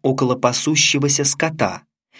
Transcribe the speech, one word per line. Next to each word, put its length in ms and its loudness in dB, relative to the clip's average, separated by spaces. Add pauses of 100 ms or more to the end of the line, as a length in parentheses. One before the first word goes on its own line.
около 320 0
пасущегося 880 0
скота, 580 0 (380)